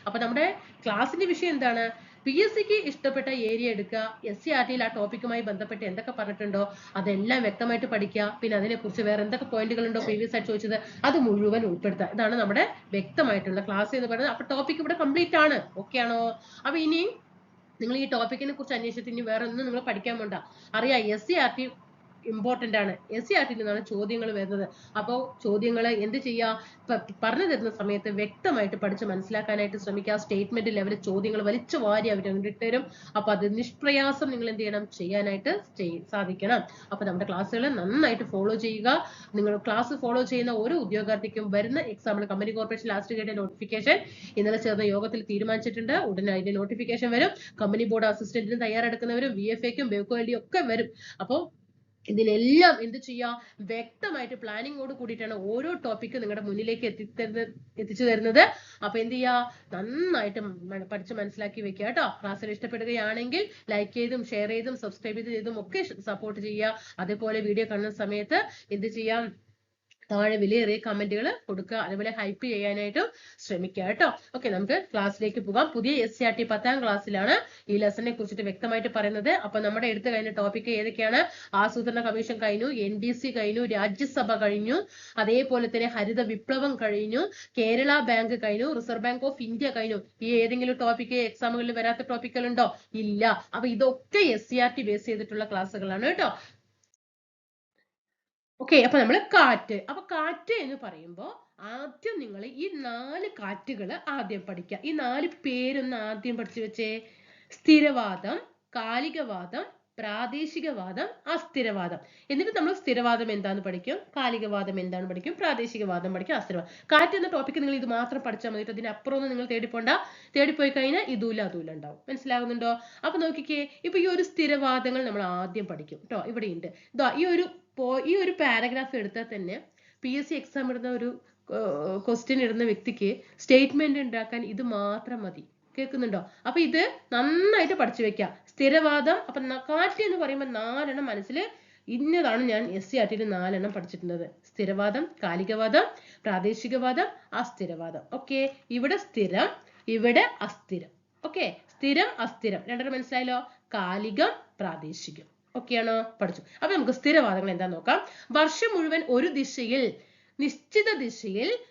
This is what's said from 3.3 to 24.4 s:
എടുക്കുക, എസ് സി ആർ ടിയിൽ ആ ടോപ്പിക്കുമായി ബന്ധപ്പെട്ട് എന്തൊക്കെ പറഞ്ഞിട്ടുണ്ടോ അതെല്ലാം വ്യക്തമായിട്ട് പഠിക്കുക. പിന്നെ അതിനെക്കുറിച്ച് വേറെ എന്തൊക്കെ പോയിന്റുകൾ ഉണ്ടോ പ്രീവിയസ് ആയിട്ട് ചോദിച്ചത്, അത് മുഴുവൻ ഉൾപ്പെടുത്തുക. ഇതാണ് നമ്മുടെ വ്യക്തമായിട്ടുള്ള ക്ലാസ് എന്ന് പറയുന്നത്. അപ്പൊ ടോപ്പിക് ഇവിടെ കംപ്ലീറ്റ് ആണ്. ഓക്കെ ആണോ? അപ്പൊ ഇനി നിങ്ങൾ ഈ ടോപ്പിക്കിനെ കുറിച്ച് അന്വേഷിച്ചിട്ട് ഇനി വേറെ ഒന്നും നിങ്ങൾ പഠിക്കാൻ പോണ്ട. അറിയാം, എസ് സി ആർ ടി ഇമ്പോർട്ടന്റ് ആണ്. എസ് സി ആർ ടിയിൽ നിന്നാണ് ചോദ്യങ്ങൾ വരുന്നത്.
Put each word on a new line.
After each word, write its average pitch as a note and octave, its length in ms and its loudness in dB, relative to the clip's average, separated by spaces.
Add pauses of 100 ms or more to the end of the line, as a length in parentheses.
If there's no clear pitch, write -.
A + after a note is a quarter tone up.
എടുക്കുക, A3 560 -4
എസ് G3+ 180 -8
സി D#4+ 60 -2
ആർ C4 160 4
ടിയിൽ B3 180 0
ആ - 20 2
ടോപ്പിക്കുമായി A#3 540 -2
ബന്ധപ്പെട്ട് G#3 440 -6
എന്തൊക്കെ G#3+ 340 -6
പറഞ്ഞിട്ടുണ്ടോ G3+ 560 -2 (220)
അതെല്ലാം G3+ 460 2
വ്യക്തമായിട്ട് A#3 440 0
പഠിക്കുക. G#3 560 0
പിന്നെ A3 140 2
അതിനെക്കുറിച്ച് G#3+ 460 0
വേറെ G#3 200 2
എന്തൊക്കെ G#3+ 220 -2
പോയിന്റുകൾ A3+ 420 0
ഉണ്ടോ A3+ 140 -2
പ്രീവിയസ് A3 360 0
ആയിട്ട് G#3 120 -2
ചോദിച്ചത്, G#3+ 320 -2 (240)
അത് C#4 140 6
മുഴുവൻ G#3+ 460 4
ഉൾപ്പെടുത്തുക. F#3 500 0
ഇതാണ് A3+ 200 2
നമ്മുടെ A#3 400 2 (160)
വ്യക്തമായിട്ടുള്ള G3 760 0
ക്ലാസ് G#3 300 0
എന്ന് B3 120 0
പറയുന്നത്. A#3 220 0
അപ്പൊ C4 240 -6
ടോപ്പിക് C#4 220 0
ഇവിടെ D#4+ 180 -2
കംപ്ലീറ്റ് E4+ 420 2
ആണ്. D4+ 400 6
ഓക്കെ G3+ 220 -4
ആണോ? A#3 300 2 (380)
അപ്പൊ D4+ 120 0
ഇനി D#4+ 300 2 (720)
നിങ്ങൾ B3 160 -2
ഈ C4+ 100 0
ടോപ്പിക്കിനെ C4 460 -2
കുറിച്ച് C#4 220 -6
അന്വേഷിച്ചിട്ട് A#3 340 -6
ഇനി A#3 120 -6
വേറെ A3+ 240 -2
ഒന്നും A#3+ 220 -4
നിങ്ങൾ B3 140 -4
പഠിക്കാൻ A#3 380 -4
പോണ്ട. G#3 160 -6 (400)
അറിയാം, B3 240 4
എസ് G#3+ 280 -2
സി E4+ 60 0
ആർ C#4+ 260 4
ടി B3+ 120 -4 (560)
ഇമ്പോർട്ടന്റ് A3+ 520 0
ആണ്. G3 180 0 (140)
എസ് A#3 180 -4
സി G4+ 60 2
ആർ D#4 100 6
ടിയിൽ B3 140 -4
നിന്നാണ് G#3 280 -2
ചോദ്യങ്ങൾ A3 460 -4
വരുന്നത്. G3 360 -2 (300)